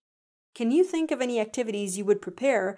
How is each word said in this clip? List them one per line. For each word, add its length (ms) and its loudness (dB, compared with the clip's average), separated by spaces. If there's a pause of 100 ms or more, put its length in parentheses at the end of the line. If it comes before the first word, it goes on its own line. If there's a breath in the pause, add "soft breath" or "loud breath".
(540)
Can 160 -2
you 140 6
think 260 0
of 120 0
any 180 0
activities 560 -4
you 80 -4
would 160 4
prepare 580 -2